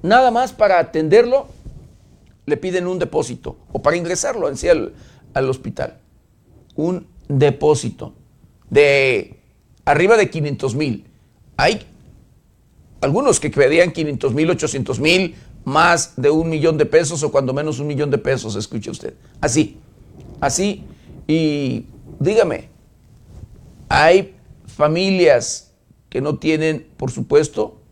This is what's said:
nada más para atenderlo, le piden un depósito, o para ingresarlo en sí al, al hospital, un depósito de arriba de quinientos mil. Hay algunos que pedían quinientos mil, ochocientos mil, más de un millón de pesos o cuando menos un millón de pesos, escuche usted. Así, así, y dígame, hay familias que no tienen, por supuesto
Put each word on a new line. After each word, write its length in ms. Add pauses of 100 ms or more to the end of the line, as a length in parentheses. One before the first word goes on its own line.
nada 280
más 220
para 260
atenderlo, 680 (960)
le 100
piden 300
un 140
depósito, 560 (160)
o 100
para 140
ingresarlo 520
en 80
sí 120
al, 260 (400)
al 160
hospital, 480 (800)
un 320 (200)
depósito 880 (560)
de 680 (440)
arriba 320
de 140
quinientos 460
mil. 300 (500)
Hay 300 (1120)
algunos 400
que 100
pedían 400
quinientos 420
mil, 160
ochocientos 520
mil, 340 (300)
más 520
de 140
un 200
millón 280
de 80
pesos 360
o 80
cuando 220
menos 260
un 80
millón 240
de 80
pesos, 380
escuche 340
usted. 240 (260)
Así, 380 (640)
así, 440 (440)
y 580 (320)
dígame, 500 (1200)
hay 480 (300)
familias 1080 (340)
que 120
no 180
tienen, 580
por 160
supuesto 680 (120)